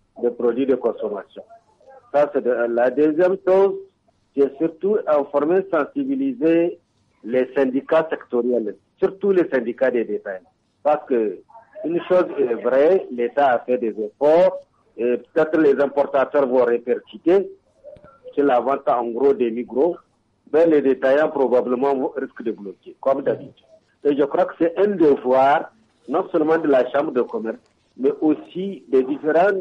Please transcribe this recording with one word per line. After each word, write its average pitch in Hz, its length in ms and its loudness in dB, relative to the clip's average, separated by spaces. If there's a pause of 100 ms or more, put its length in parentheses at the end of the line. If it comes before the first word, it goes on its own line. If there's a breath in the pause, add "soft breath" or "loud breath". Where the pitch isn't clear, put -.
(200)
des 117 120 -2
produits 120 340 -2
de 131 80 2
consommation. 104 720 -6 (680)
Ça, 143 220 2
c'est 131 100 -2
de, 120 60 -2 (240)
la 120 160 2
deuxième 156 480 2 (100)
chose, 190 280 4 (600)
c'est 139 220 2
surtout 180 400 -2 (100)
informer, 147 540 0 (100)
sensibiliser 139 1080 -2 (440)
les 127 300 -2
syndicats 139 560 0
sectoriels, 120 640 -4 (220)
surtout 190 340 -2
les 180 180 2
syndicats 123 420 -2
des 117 140 -2
détails. 101 360 -8 (400)
Parce 147 260 0
que 107 320 -2 (460)
une 170 140 -4 (100)
chose 180 160 4 (140)
est 123 240 -2
vraie, 143 480 2
l'État 123 400 0
a 117 80 2
fait 123 180 -2
des 113 220 -4
efforts, 156 580 2 (400)
et 120 200 0 (160)
peut-être 156 260 0
les 139 200 4
importateurs 139 680 0
vont 123 180 2
répercuter 120 800 0 (840)
sur 143 100 0
la 127 160 2
vente 135 280 -2
en 120 240 0
gros, 131 220 2
demi-gros, 120 640 -2 (540)
mais 160 140 4
les 151 160 4
détaillants 135 480 2
probablement 127 640 0
vont, 131 220 -4
risquent 127 260 -10
de 110 80 -4
bloquer, 95 480 -16
comme 139 220 0
d'habitude. - 320 -6 (500)
Et 143 140 2
je 143 60 2
crois 175 220 0
que 180 120 -6
c'est 165 200 0
un 196 180 2
devoir, 139 760 2 (360)
non 170 240 -4
seulement 160 260 0
de 156 100 -4
la 127 240 2
Chambre 147 200 -2
de 123 100 0
commerce, 113 380 -8 (380)
mais 254 220 0
aussi 180 720 -4
des 131 140 2
différents 151 580 0